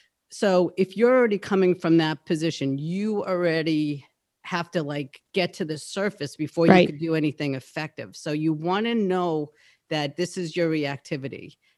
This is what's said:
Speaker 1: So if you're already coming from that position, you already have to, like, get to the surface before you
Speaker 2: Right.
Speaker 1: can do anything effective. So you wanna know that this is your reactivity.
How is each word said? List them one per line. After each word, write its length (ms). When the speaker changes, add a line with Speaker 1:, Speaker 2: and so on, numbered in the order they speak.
Speaker 1:
So 480
if 180
you're 180
already 240
coming 360
from 240
that 260
position, 540
you 460
already 840
have 260
to, 120
like, 380
get 200
to 100
the 140
surface 580
before 300
you 60
Speaker 2:
Right. 160
Speaker 1:
can 100
do 160
anything 400
effective. 640
So 160
you 200
wanna 420
know 560
that 260
this 220
is 180
your 140
reactivity. 880